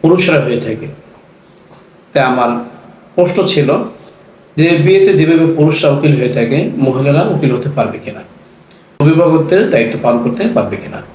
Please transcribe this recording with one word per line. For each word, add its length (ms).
পুরুষরা 380
হয়ে 200
থাকে। 260
তাই 100
আমার 280
প্রশ্ন 320
ছিল 320
যে, 120
বিয়েতে 500
যেভাবে 360
পুরুষরা 360
উকিল 260
হয়ে 160
থাকে, 440
মহিলারা 460
উকিল 340
হতে 120
পারবে 360
কিনা, 180
অভিভাবকত্বের 720
দায়িত্ব 320
পালন 200
করতে 200
পারবে 220
কিনা? 260